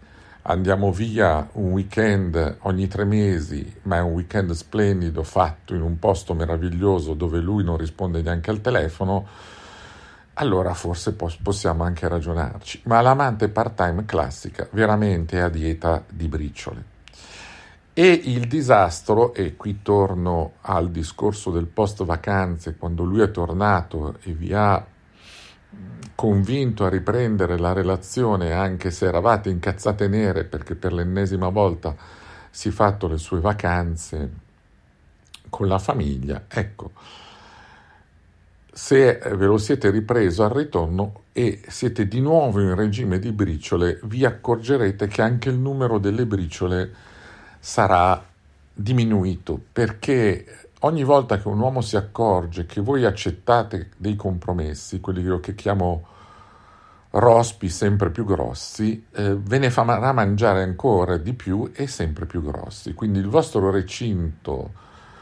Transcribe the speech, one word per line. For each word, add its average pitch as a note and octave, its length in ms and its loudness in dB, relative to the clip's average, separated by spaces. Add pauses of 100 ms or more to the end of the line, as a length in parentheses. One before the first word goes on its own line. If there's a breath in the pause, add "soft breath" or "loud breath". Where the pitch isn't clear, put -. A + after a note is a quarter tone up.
(420 loud breath)
andiamo F#2+ 500 2
via F#2 640 2
un F#2 200 -2
weekend F#2+ 880 0
ogni F#2+ 260 0
tre G2+ 180 -2
mesi, F2 640 0 (120)
ma F2+ 140 0
è F2 40 2
un E2+ 120 0
weekend F2 380 -2
splendido F2 680 0
fatto D#2+ 540 -2
in E2+ 60 -2
un E2 180 -2
posto F#2+ 340 0
meraviglioso E2+ 800 -2
dove D#2+ 240 -4
lui G2 260 -2
non E2+ 140 -2
risponde E2 460 -4
neanche E2+ 260 -4
al G#2+ 120 -2
telefono, F#2+ 680 -2 (1040 loud breath)
allora F#2 400 0
forse E2+ 400 -4
pos-, E2+ 240 -6
possiamo E2+ 460 -2
anche F2 240 -4
ragionarci. E2 760 -6
Ma A#2 160 4
l'amante B2 460 2
part-time G#2 580 -2
classica - 680 -4
veramente G#2 680 2
è F2+ 40 2
a F2 80 2
dieta D#2+ 600 -2
di E2 180 -6
briciole. C#2+ 580 -8 (1080 loud breath)
E F3+ 180 8
il B2 360 2
disastro, A#2 880 4
e F#2 200 -4
qui G#2 280 -8
torno F2+ 800 0
al F2 280 0
discorso F2+ 600 -4
del E2+ 160 -2
post G#2 360 -2
vacanze, E2+ 720 -2
quando E2+ 280 -4
lui F#2+ 180 2
è G2 80 4
tornato F2 960 -2
e F#2 80 -8
vi E2+ 200 -6
ha G2+ 320 2 (1300 loud breath)
convinto G#2+ 680 2
a F#2 40 2
riprendere F#2+ 680 0
la F2 160 2
relazione, F#2+ 760 0
anche F#2 400 -2
se F#2 160 0
eravate G2 420 2
incazzate G2+ 580 -2
nere G2 360 0
perché D#2 320 -8
per E2+ 180 -4
l'ennesima F#2 560 -2
volta F2+ 460 0 (560 loud breath)
si - 180 -6
è - 20 -4
fatto G2+ 360 2
le D#2+ 100 -2
sue E2+ 220 -4
vacanze F2 920 -2 (1160)
con - 180 -2
la F#2+ 120 2
famiglia, C#2+ 680 -4
ecco, - 440 -8 (1800 loud breath)
se C3+ 460 6
ve G2+ 280 0
lo G#2 120 6
siete G#2+ 320 2
ripreso G#2+ 540 2
al G#2+ 80 4
ritorno G2+ 800 -2
e A#2+ 360 -2
siete A2 400 -2
di A#2 140 -2
nuovo C#3 400 4
in F#2 140 2
regime G#2 420 0
di A2+ 140 -4
briciole, F2 720 0
vi A2+ 200 -4
accorgerete A2+ 840 0
che A2 160 0
anche A#2+ 260 0
il B2+ 80 0
numero C3 400 0
delle G#2 300 0
briciole F2+ 680 -2 (640 loud breath)
sarà F#2 640 4 (480)
diminuito, G2+ 880 0 (120)
perché A2+ 960 0 (120)
ogni D3+ 240 2
volta C3 340 4
che G2+ 100 -4
un G2+ 120 -2
uomo B2+ 220 0
si - 140 -2
accorge F2+ 680 0
che G2+ 160 -6
voi B2 240 2
accettate G2+ 920 0
dei G2+ 180 -2
compromessi, F2 840 -6
quelli F#2 220 -4
che F2+ 60 -2
io, F2+ 120 0
che G2 160 -8
chiamo F2+ 520 -2 (1040 loud breath)
rospi A2+ 580 4
sempre G2+ 400 0
più A2 160 -4
grossi, G#2+ 840 -4
eh, G2+ 240 -2
ve G2+ 240 0
ne C3+ 100 2
farà A#2 420 2
mangiare G#2 520 2
ancora F2+ 540 2
di F2+ 160 -4
più G2 400 -4
e C#3 120 -6
sempre E2 400 -6
più D#2+ 180 -6
grossi. - 520 -10
Quindi G#2 240 0
il G2 100 -2
vostro B2 400 2
recinto, F2+ 1000 -4 (500 loud breath)